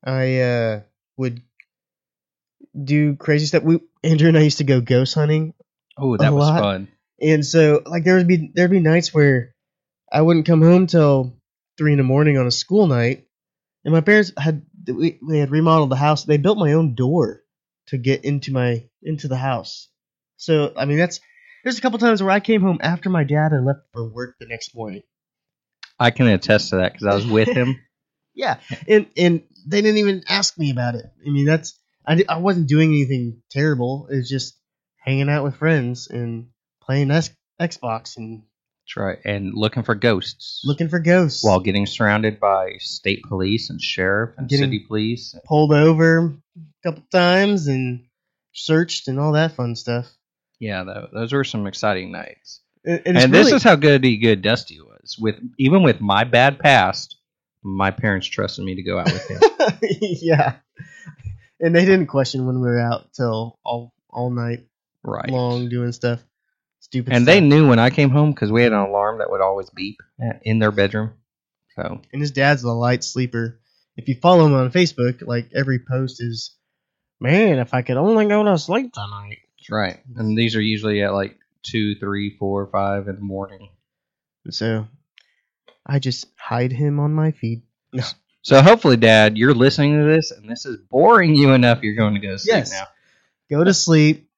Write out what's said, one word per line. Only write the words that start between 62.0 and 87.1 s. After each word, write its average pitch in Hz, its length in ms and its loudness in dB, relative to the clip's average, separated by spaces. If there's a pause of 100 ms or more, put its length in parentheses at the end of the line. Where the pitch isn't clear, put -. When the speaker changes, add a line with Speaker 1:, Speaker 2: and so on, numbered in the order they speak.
Speaker 1:
question 131 380 -4
when 127 160 -2
we - 0 -
were 120 180 0
out 117 340 -4
till 113 520 -6
all, 120 280 -10 (160)
all 123 200 -6
night 120 360 -8 (380)
Speaker 2:
Right. - 260 -8
Speaker 1:
long 123 380 -4
doing 120 240 -6
stuff. 120 320 -6 (560)
Stupid 127 340 -6
Speaker 2:
And 120 140 4
they 185 120 8
Speaker 1:
stuff. 180 40 4
Speaker 2:
knew 147 240 6
when 120 120 6
I 120 100 4
came 139 220 2
home 147 220 2
'cause 104 160 -4
we 117 140 2
had 117 80 4
an 107 80 0
alarm 101 380 -2
that - 120 -6
would 98 120 -2
always 98 300 -2
beep 98 260 -12 (460)
in 110 160 0
their 107 120 2
bedroom. 104 400 -2 (640)
So. - 240 -10 (140)
Speaker 1:
And 139 80 -8
his 147 100 -6
dad's 135 320 0
a 120 80 -2
light 120 320 -2
sleeper. 117 560 -6 (380)
If 131 100 -12
you 131 80 -2
follow 170 300 4
him 147 80 4
on 127 180 0
Facebook, 127 560 -2
like, 120 260 -6
every 135 260 -2
post 127 440 -6
is, 113 320 -12 (640)
"Man, 151 400 2
if 123 140 -6
I 127 80 -2
could 123 160 -4
only 214 300 2
go 208 140 0
to 208 160 2
sleep 233 360 -6
tonight." 101 460 -14 (180)
Speaker 2:
That's - 120 -20
right. 107 300 -6 (160)
And 107 220 -4
these 113 180 -2
are 107 60 -2
usually 107 420 -4
at, 98 100 -2
like, 98 240 -6 (260)
two, 104 320 -6
three, 101 420 -8
four, 98 340 -6
five 98 380 -4
in 98 60 -10
the 101 60 -18
morning. 98 460 -12 (800)
Speaker 1:
So 110 380 -6 (960)
I 139 140 -2
just 131 280 -8 (100)
hide 123 340 -4
him 147 280 -2
on 147 140 -2